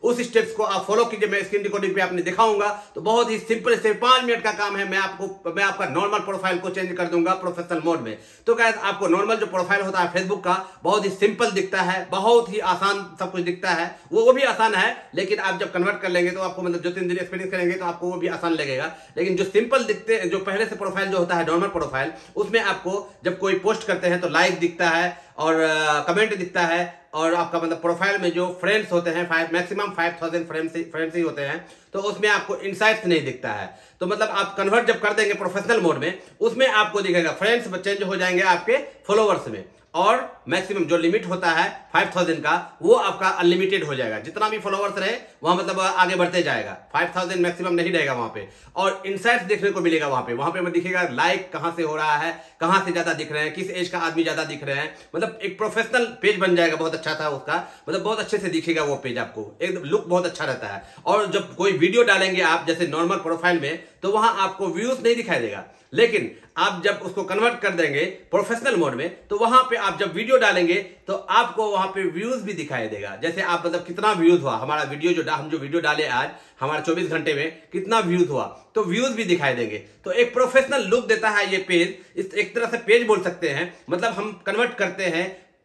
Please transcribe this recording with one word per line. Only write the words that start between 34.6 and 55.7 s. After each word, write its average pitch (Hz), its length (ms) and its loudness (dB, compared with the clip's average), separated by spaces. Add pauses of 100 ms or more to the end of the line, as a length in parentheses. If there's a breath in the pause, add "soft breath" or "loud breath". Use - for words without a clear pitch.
जब 220 160 2
कर 208 120 2
देंगे 208 200 2
professional 196 480 0
mode 160 160 2
में, 156 220 -4 (200 loud breath)
उसमें 233 280 4
आपको 202 340 2
दिखेगा 175 300 2
फ्रेंड्स 196 520 0
change 202 200 -2
हो 190 120 -2
जाएंगे 180 280 2
आपके 190 340 2 (300 loud breath)
followers 202 400 4
में, 101 180 -10 (280 soft breath)
और 220 540 2
maximum 185 380 0
जो 170 120 2
limit 170 280 2
होता 180 260 0
है 175 420 0
फ़ाइव 190 220 4
थाउजेंड 165 240 2
का, 170 420 -2
वो 180 120 8
आपका 190 340 2
unlimited 180 560 2
हो 147 120 -4
जाएगा। 113 240 -4
जितना 214 300 -2
भी 214 100 -4
followers 196 380 -2
रहे 202 200 -2 (260 loud breath)
वहाँ, 170 120 4
मतलब, 185 240 -2
आगे 185 360 2
बढ़ते 175 280 2
जाएगा। 110 340 -2 (160)
five 170 220 0
thousand 185 260 -2
maximum 175 320 0
नहीं 170 180 0
रहेगा 147 220 0
वहाँ 117 220 -6
पे, 98 120 -10 (280 loud breath)
और 190 300 0
insights 202 400 0
देखने 202 240 0
को 190 120 -2
मिलेगा 160 260 2
वहाँ 131 140 0
पे। 120 120 -6
वहाँ 143 180 -2
पे, 185 100 -4
मतलब, 175 120 -4
दिखेगा 180 280 0
like 170 520 0
कहाँ 160 240 -4
से 170 60 -2
हो 151 120 -2
रहा 156 220 0
है, 160 260 -4 (180 loud breath)
कहाँ 185 240 2
से 185 60 -4
ज़्यादा 170 220 0
दिख 151 180 -6
रहे 151 120 -2
हैं, 156 100 -4
किस 180 160 -6
एज 180 200 -4
का 180 100 -4
आदमी 165 240 0
ज़्यादा 156 200 -2
दिख 147 200 -8
रहे 139 120 -4
हैं। 151 200 -6 (200 loud breath)
मतलब, 208 280 -4
एक 185 140 -6
professional 220 480 0 (160)